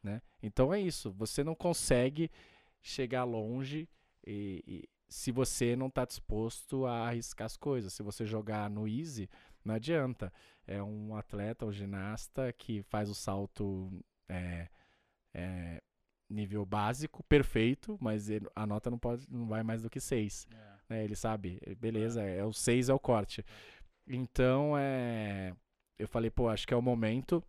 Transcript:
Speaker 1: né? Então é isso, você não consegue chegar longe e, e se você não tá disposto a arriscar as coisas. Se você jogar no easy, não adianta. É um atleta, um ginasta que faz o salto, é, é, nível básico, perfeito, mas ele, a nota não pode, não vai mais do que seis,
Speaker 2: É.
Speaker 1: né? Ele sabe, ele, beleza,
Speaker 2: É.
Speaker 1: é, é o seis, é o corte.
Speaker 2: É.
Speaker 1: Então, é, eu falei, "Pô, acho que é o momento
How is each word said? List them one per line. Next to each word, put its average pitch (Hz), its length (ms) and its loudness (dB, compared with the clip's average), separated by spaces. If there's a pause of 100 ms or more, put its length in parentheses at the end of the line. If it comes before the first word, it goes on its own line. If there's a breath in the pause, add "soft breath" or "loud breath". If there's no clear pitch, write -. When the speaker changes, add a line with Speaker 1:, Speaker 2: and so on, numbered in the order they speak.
Speaker 1:
né? 104 220 -6 (180)
Então 127 320 4
é 202 80 2
isso, 156 300 -2
você 113 320 -2
não 160 100 -2
consegue 151 760 4 (500 loud breath)
chegar 127 440 -2
longe 127 640 -2 (380)
e, 101 420 -6
e - 220 -10 (180)
se - 240 -4
você 120 440 2
não 131 140 -2
tá 127 140 0
disposto 113 840 -2
a 117 220 0
arriscar 117 360 -4
as 110 100 -8
coisas. 120 380 -2
Se - 80 -10
você 104 240 -4
jogar 107 460 -2
no 107 160 -2
easy, 120 420 -4 (340 loud breath)
não 110 120 0
adianta. 127 580 0 (320 soft breath)
É 101 160 -4
um 107 340 -6
atleta, 110 500 -4
um 107 60 -2
ginasta 101 840 -4
que 107 280 -4
faz 104 260 -2
o 104 60 -4
salto, 98 760 -2 (360)
é, 87 400 -4 (680 soft breath)
é, 87 460 -6 (500)
nível 104 360 -2
básico, 107 580 0
perfeito, 135 760 4
mas 107 280 0
ele, 107 240 -2
a 107 120 -2
nota 104 260 -2
não 117 80 -4
pode, 120 320 -2
não 117 160 -4
vai 110 160 0
mais 113 180 0
do 113 80 -6
que 135 100 -6
seis, 107 540 0
Speaker 2:
É. 107 400 -14
Speaker 1:
né? 110 120 0
Ele 104 100 -2
sabe, 101 500 -2
ele, 98 100 -8
beleza, 113 460 0
Speaker 2:
É. 95 140 0
Speaker 1:
é, - 40 0
é 101 60 0
o 110 60 0
seis, 123 380 4
é 135 40 8
o 135 60 6
corte. 110 420 2
Speaker 2:
É. - 20 -12 (640 loud breath)
Speaker 1:
Então, 131 680 4
é, 113 760 0 (440)
eu - 100 -2
falei, 113 220 2
"Pô, 120 200 4
acho 107 180 0
que - 60 4
é 120 40 6
o 120 40 6
momento 120 680 4